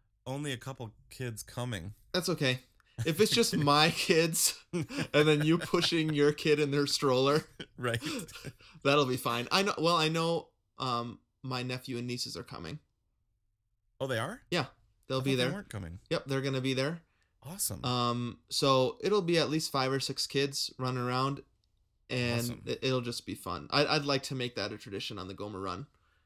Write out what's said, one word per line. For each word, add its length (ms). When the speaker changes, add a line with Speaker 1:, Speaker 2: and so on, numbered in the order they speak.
Speaker 1:
only 260
a 40
couple 360
kids 320
coming. 520
Speaker 2:
That's 160
okay. 320
If 140
it's 120
just 240
Speaker 1:
<laughs> 0
Speaker 2:
my 340
kids 680
and 140
then 160
you 140
pushing 540
your 200
kid 280
in 100
their 160
stroller, 580
Speaker 1:
<laughs> 180
Right. 220
Speaker 2:
<laughs> 420
that'll 220
be 100
fine. 340
I 120
know. 160
Well, 180
I 120
know, 400
um, 400
my 200
nephew 360
and 80
nieces 300
are 80
coming. 340
Speaker 1:
Oh, 60
they 120
are? 320
Speaker 2:
Yeah, 160
they'll 120
Speaker 1:
I 20
Speaker 2:
be 100
Speaker 1:
thought 60
they 60
Speaker 2:
there. 80
Speaker 1:
weren't 180
coming. 280
Speaker 2:
Yep, 160
they're 160
gonna 180
be 140
there. 260
Speaker 1:
Awesome. 420
Speaker 2:
Um, 540
so 500
it'll 220
be 160
at 120
least 220
five 200
or 80
six 260
kids 520
running 240
around, 400
and 300
Speaker 1:
Awesome. 260
Speaker 2:
it, 160
it'll 180
just 240
be 100
fun. 360
I, 160
I'd 180
like 200
to 100
make 220
that 160
a 40
tradition 420
on 100
the 60
Gomer 260
Run, 260